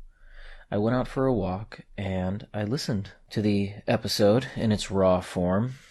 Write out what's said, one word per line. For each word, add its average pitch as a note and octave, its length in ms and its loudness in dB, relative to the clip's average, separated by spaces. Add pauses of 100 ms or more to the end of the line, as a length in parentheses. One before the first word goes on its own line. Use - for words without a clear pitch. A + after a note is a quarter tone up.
(680)
I G2+ 100 -2
went A2+ 180 2
out B2+ 100 0
for C3+ 200 0
a C3 60 4
walk, F#2+ 500 -2 (140)
and F#2+ 560 -2
I G#2+ 120 -4
listened G#2 480 -4 (180)
to - 100 -2
the G2+ 340 2 (120)
episode A2+ 680 2
in A2 160 2
its - 180 -2
raw F#2 300 4
form F#2+ 540 0 (160)